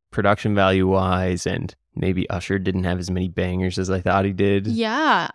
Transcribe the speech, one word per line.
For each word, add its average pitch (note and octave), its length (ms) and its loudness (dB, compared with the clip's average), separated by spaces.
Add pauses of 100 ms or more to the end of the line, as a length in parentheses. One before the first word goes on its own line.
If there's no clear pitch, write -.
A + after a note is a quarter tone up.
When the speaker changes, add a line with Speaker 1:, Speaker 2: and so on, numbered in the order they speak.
(120)
Speaker 1:
production G#2 420 0
value F#2+ 320 4
wise F#2 640 0
and E2+ 260 -6 (220)
maybe F2+ 340 -2
Usher F#2+ 300 -4
didn't F#2 240 -2
have F2+ 160 0
as F2+ 100 -6
many F#2 180 0
bangers F#2 520 -2
as F#2 100 -2
I F#2+ 100 0
thought F#2+ 240 2
he G2 80 0
did. G2+ 360 2
Speaker 2:
Yeah, A3 640 0